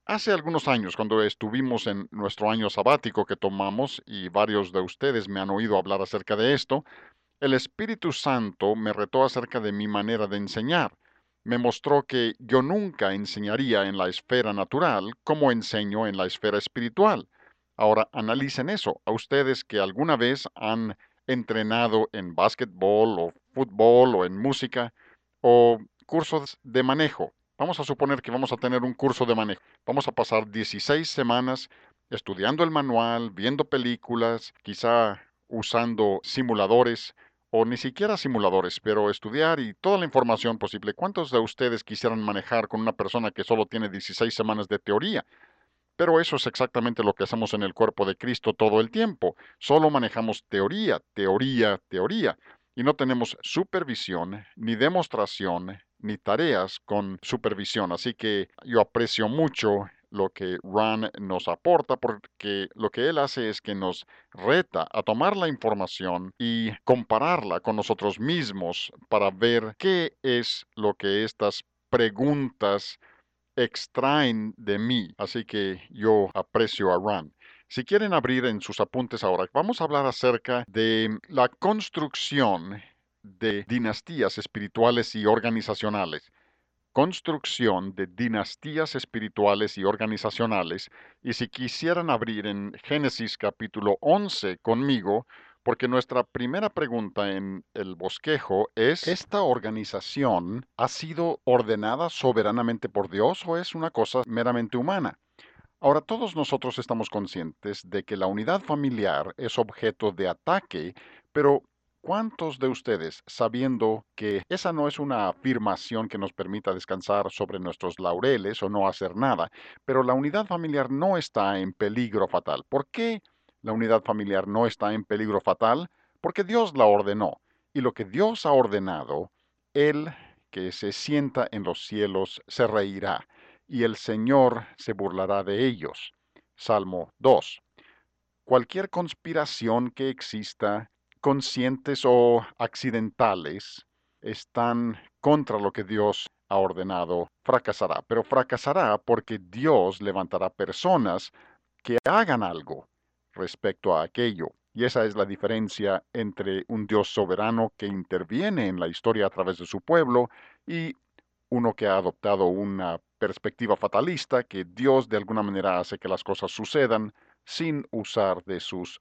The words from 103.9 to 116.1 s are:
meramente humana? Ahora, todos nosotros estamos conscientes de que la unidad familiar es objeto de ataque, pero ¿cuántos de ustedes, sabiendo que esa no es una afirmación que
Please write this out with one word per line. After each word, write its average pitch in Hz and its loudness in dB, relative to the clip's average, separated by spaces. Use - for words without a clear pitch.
meramente 117 -2
humana? 143 -2
Ahora, 147 4
todos 220 -4
nosotros 131 -2
estamos 117 -4
conscientes 95 -8
de 98 -4
que 104 -6
la 95 0
unidad 110 -2
familiar 110 -2
es - -8
objeto 110 0
de 90 -2
ataque, 92 -4
pero 143 4
¿cuántos 180 -6
de 131 0
ustedes, 95 -4
sabiendo 113 0
que 104 -2
esa 185 -4
no 147 0
es 143 -6
una 131 -2
afirmación 110 -2
que 107 -8